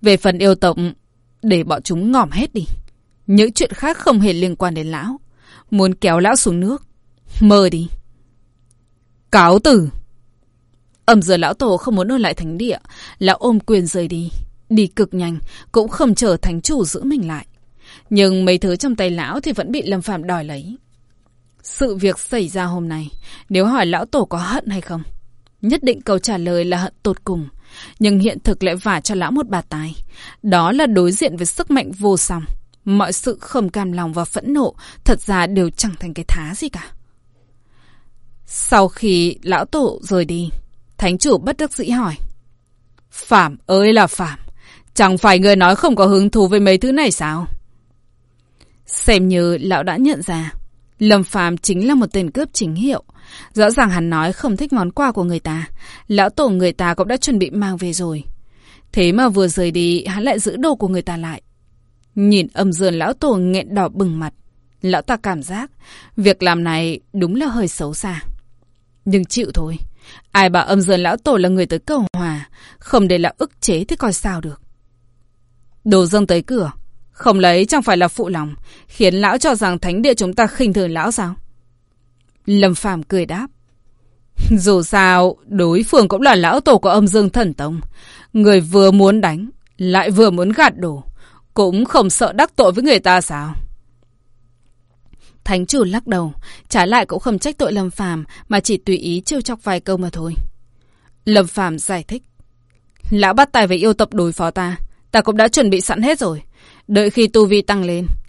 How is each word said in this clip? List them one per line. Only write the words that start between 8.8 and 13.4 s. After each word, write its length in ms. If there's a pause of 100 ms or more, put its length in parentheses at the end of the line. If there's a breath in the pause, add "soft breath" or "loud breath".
Cáo 280
từ. 300 (1160)
Âm 160
Dương 180
lão 140
tổ 240
không 180
muốn 160
ở 60
lại 160
thánh 240
địa, 200 (420 loud breath)
lão 180
ôm 220